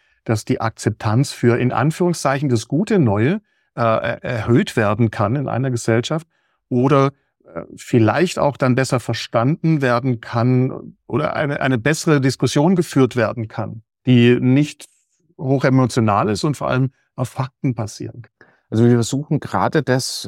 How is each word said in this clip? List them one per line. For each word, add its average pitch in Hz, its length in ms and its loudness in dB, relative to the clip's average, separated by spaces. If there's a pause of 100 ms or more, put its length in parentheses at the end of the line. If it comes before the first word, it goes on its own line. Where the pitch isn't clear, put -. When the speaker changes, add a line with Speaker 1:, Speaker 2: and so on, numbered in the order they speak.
(220)
Speaker 1:
dass 110 220 -4
die - 160 -4
Akzeptanz 113 720 -2
für 120 260 2
in 123 140 0
Anführungszeichen 147 760 -2
das 117 200 0
gute 196 320 0
Neue, 123 400 2 (340)
äh, 123 80 -4
er-, 113 420 0
erhöht 117 520 0
werden 110 340 2
kann 107 240 -2
in 139 140 -4
einer 127 220 -4
Gesellschaft 120 560 -2 (420)
oder, 135 440 2 (320)
äh, - 180 -14 (140)
vielleicht 123 640 0
auch 143 180 0
dann 127 180 0
besser 127 260 0
verstanden 135 800 -2
werden 123 380 0
kann 127 760 -2 (100)
oder - 300 -2
eine, 143 240 -4
eine 131 180 0
bessere 147 420 2
Diskussion 143 540 0
geführt 139 420 2
werden 110 320 -2
kann, 110 340 -10 (240)
die 120 340 6
nicht 131 460 0 (500)
hochemotional 131 920 2
ist 104 140 -4
und 151 120 -2
vor 139 120 -6
allem 131 220 0 (260)
auf 127 120 -6
Fakten 131 460 -6
basieren 113 480 -10
kann. - 260 -20 (220)
Speaker 2:
Also 113 160 4
wir 120 80 6
versuchen 131 460 -2
gerade 123 420 -2
das, - 460 -2